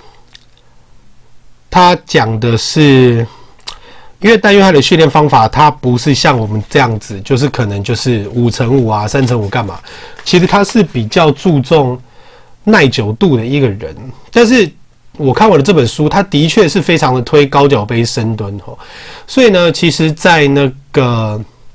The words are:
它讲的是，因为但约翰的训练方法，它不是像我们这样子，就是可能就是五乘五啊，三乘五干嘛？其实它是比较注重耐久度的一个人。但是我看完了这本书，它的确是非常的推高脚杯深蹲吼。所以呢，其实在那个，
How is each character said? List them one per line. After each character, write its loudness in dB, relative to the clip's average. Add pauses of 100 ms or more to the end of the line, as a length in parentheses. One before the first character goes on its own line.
(1700)
它 2 (100)
讲 -2
的 0
是， 2 (920)
因 2
为 4
但 2
约 4
翰 4
的 4
训 2
练 4
方 2
法， 2
它 2
不 -2
是 0
像 0
我 -4
们 -4
这 0
样 0
子， -14
就 -2
是 0
可 -4
能 -6
就 -4
是 -4
五 0
乘 -2
五 0
啊， -4
三 -2
乘 -2
五 -4
干 -6
嘛？ -12 (420)
其 0
实 2
它 2
是 0
比 -4
较 0
注 0
重 0 (640)
耐 4
久 -2
度 0
的 -2
一 -4
个 0
人。 -10 (340)
但 2
是 2 (460)
我 -2
看 2
完 4
了 0
这 2
本 2
书， -2
它 -2
的 0
确 2
是 -2
非 0
常 0
的 -2
推 2
高 2
脚 0
杯 -2
深 -6
蹲 -10
吼。 -18 (480)
所 0
以 6
呢， 2
其 -2
实 -2
在 2
那 0 (220)
个， -2 (340)